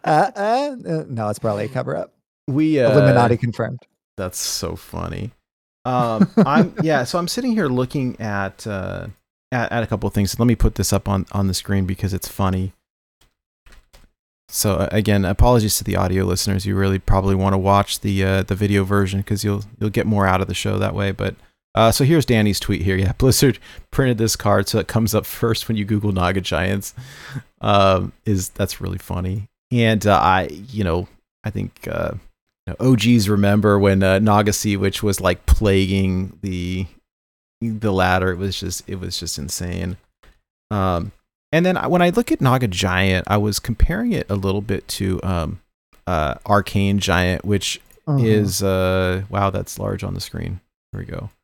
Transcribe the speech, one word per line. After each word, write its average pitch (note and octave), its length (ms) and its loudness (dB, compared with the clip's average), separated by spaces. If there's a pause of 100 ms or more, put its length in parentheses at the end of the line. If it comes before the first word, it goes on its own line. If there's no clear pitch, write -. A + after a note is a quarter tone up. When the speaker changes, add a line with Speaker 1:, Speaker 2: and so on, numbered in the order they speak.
Speaker 1:
Uh, D#3+ 320 2
uh? B3 400 -2 (100)
Uh, D#3+ 220 -4
no, A2+ 220 -4
it's G#2 80 -6
probably G#2+ 260 -2
a - 40 -6
cover B2+ 280 -6
up. - 160 -8 (340)
Speaker 2:
We, D3+ 320 2
uh, A#2 140 4
Speaker 1:
Illuminati A#2+ 460 6
confirmed. A#2+ 400 -6 (400)
Speaker 2:
That's F#2 200 -8
so - 380 -6
funny. F2 540 -10 (560)
Um, B2 500 2
I'm, F3+ 420 4
Speaker 1:
<laughs> F3 40 -2
Speaker 2:
yeah, D3 220 2
so F3 140 -4
I'm F3 80 -2
sitting B3 260 -2
here G3+ 160 0
looking B2+ 520 -2
at, G2+ 460 -6
uh, F#2 400 -6 (440)
at, A#2+ 220 -2
at A#2 100 -2
a G#2+ 40 -4
couple G#2 220 -4
of - 40 -4
things. G2+ 260 -2
Let A#2 80 2
me A#2 100 4
put - 180 2
this G2 180 0
up G2 160 -2
on, G2 240 -2
on G2+ 140 -2
the F#2 80 -2
screen G2 320 -2
because F#2+ 260 -4
it's - 160 -8
funny. F#2 460 -2 (1700)
So, - 280 0
uh, F#2 160 0
again, G2+ 320 2
apologies G#2+ 540 4
to - 60 -6
the F#2+ 120 -2
audio F#2 280 0
listeners. F#2+ 420 -2
You G2 100 -2
really G2 240 0
probably F#2+ 340 2
wanna F#2+ 240 0
watch G2 420 0
the, G2 240 -2
uh, F#2+ 180 2
the G2 120 -4
video G2+ 300 0
version G2 380 0
'cause G2+ 200 -4
you'll, G#2 220 -2 (160)
you'll G#2+ 100 -2
get A2 160 -2
more G2+ 200 2
out F#2 140 2
of F#2+ 60 0
the F#2+ 80 -6
show G2+ 240 -4
that G2+ 160 -2
way. G2 160 -2
But, G2 240 -6 (400)
uh, A2+ 160 4
so C#3 140 2
here's D3+ 200 4
Danny's G#2+ 360 2
tweet G2+ 220 -2
here. F#2+ 140 0
Yeah, F#2+ 160 0
<laughs> - 60 -8
Blizzard B2+ 400 4 (320)
printed B2+ 280 0
this A2 180 0
card G2+ 320 2
so A2 100 0
it F#2+ 80 -2
comes A2 280 0
up G2+ 120 0
first - 420 -2
when A2+ 80 -2
you G#2 80 -2
Google G#2 280 0
Naga F#2 280 0
Giants. F#2+ 540 -2 (680)
Um, G2 520 2 (120)
is, F#2+ 260 -2
that's - 300 -6
really F#2 180 -6
funny. F#2 500 -6 (240)
And, A2 340 2
uh, G2+ 100 6
I, F2+ 320 4 (200)
you G#2+ 160 -4
know, F2+ 240 -2 (340)
I G#2+ 80 -6
think, G2 400 -8
uh, G1+ 220 -4 (540)
you F#2 60 -10
know, - 60 -10
O C3 160 4
Gs A2 340 4
remember G2+ 520 4
when, G2 240 4
uh, F#2+ 160 4
Naga G#2 320 4
Sea G#2 240 -2
Witch G2 260 -2
was, G2+ 180 -2
like, F2+ 260 0
plaguing F#2+ 960 2
the, F#2 440 -4 (720)
the G#2+ 320 -2
ladder. F#2 380 2
It F2 80 -6
was G2 220 -6
just, - 280 -8
it F#2+ 120 -8
was F2+ 180 -8
just - 200 -8
insane. F2+ 580 -6 (720)
Um, F#2+ 400 -2 (420)
and E3 120 2
then F#3 120 0
I, - 100 -4
when F3 160 2
I F3 80 4
look A#3+ 220 -2
at - 80 -2
Naga B2 280 2
Giant, F#2 600 0
I G#2 100 2
was G#2 220 -2
comparing G#3 520 0
it - 180 -2
a G2+ 40 0
little G2 260 -2
bit G#2 280 -6
to, F#2+ 340 -4
um, F2 380 -4 (460)
uh, D#2 280 -2 (120)
Arcane G2+ 540 2
Giant, F2+ 440 0
which G2+ 360 -2 (260)
Speaker 1:
Uh-huh. C#3+ 120 0
Speaker 2:
is, G#2+ 440 2
uh, F#2 680 0
wow, G2 200 0
that's G2 280 -4
large G2 260 -6
on F#2+ 100 -6
the F#2 60 -8
screen. F#2 400 -8 (320)
There G2 80 -10
we F2 60 -12
go. E2+ 240 -10 (140)